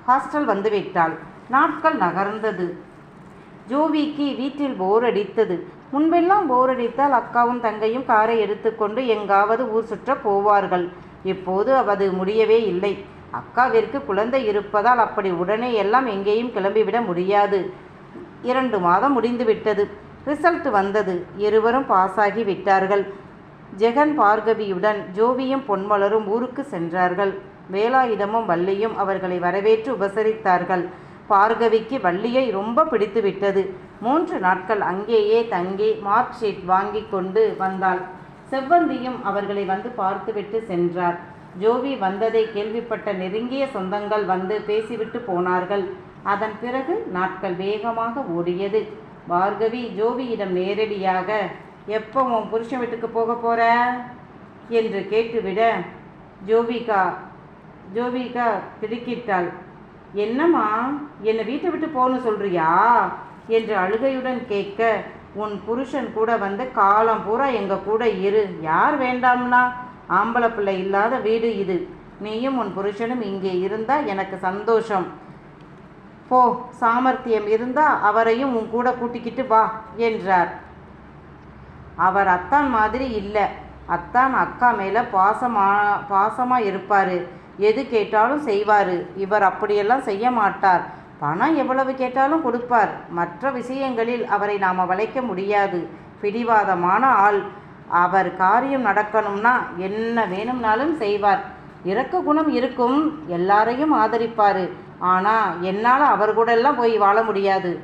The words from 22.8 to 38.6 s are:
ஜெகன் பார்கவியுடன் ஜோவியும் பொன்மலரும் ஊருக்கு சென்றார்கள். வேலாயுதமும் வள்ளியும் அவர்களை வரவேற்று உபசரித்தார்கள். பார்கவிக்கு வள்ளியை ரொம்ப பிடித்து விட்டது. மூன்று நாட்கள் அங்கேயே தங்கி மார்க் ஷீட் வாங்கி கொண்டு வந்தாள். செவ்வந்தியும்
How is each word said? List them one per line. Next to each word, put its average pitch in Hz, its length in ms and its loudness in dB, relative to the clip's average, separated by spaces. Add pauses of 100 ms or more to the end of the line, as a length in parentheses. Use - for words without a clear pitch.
ஜெகன் 277 400 2
பார்கவியுடன் 208 840 2 (140)
ஜோவியும் 254 560 0
பொன்மலரும் 202 560 2
ஊருக்கு 240 380 -4
சென்றார்கள். 180 680 -2 (380)
வேலாயுதமும் 220 800 0
வள்ளியும் 196 460 0
அவர்களை 185 420 -2
வரவேற்று 202 540 2
உபசரித்தார்கள். 196 920 0 (440)
பார்கவிக்கு 220 720 2
வள்ளியை 220 420 0 (120)
ரொம்ப 226 300 -2
பிடித்து 226 400 0
விட்டது. 196 360 0 (400)
மூன்று 320 380 0
நாட்கள் 208 500 0
அங்கேயே 208 500 2 (140)
தங்கி 190 340 -2 (160)
மார்க் 220 360 0
ஷீட் 202 260 -4
வாங்கி 202 360 0 (120)
கொண்டு 190 300 0 (180)
வந்தாள். 190 400 -2 (460)
செவ்வந்தியும் 262 720 0 (120)